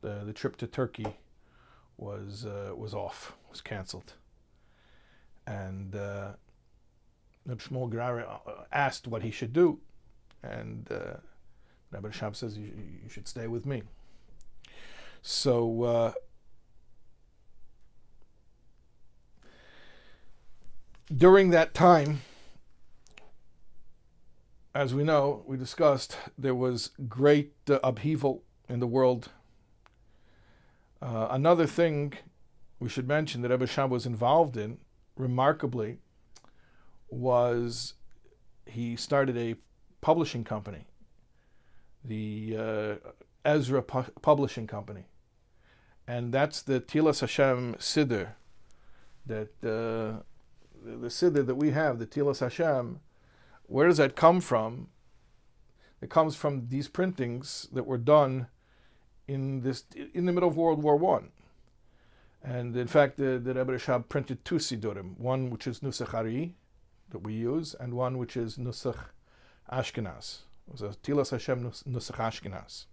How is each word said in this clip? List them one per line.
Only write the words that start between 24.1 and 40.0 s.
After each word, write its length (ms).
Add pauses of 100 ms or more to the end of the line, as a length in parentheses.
as 180
we 100
know, 440
we 100
discussed, 600 (200)
there 160
was 380 (160)
great, 460 (160)
uh, 140
upheaval 600 (260)
in 100
the 80
world. 420 (1700)
Uh, 300
another 340
thing 480 (640)
we 100
should 180
mention 340
that 80
Rebbe 160
Shab 240
was 160
involved 520
in, 200 (380)
remarkably, 840 (1120)
was 880 (720)
he 280
started 420
a 180 (460)